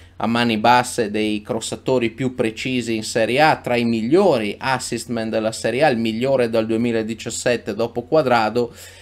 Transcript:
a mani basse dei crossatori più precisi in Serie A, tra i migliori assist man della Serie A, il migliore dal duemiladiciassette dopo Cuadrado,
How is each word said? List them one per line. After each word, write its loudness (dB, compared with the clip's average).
a -2
mani 2
basse 2
dei -2
crossatori -2
più -4
precisi -2
in -4
Serie 0
A, 4
tra -2
i 2
migliori 2
assist -4
man -4
della -2
Serie -2
A, 6
il 0
migliore 0
dal 0
duemiladiciassette -2
dopo -4
Cuadrado, 2